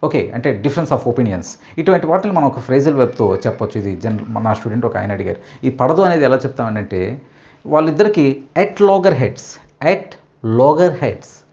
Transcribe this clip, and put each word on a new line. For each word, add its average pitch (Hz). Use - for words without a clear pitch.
ఓకే, 135
అంటే 117
difference 151
of 120
opinions. 98
ఇటువంటి 180
వాటిని 190
మనం 160
ఒక 123
phrasal 139
వెర్బ్‌తో 113
చెప్పొచ్చు. 110
ఇది 98
జనరల్, 107
మన 113
స్టూడెంట్ 113
ఒక 110
ఆయన 101
అడిగారు, 95
"ఈ 131
పడదు 160
అనేది 175
ఎలా 127
చెప్తామనంటే," 113
వాళ్ళిద్దరికీ 151
at 196
loggerheads, 190
at -
loggerheads 139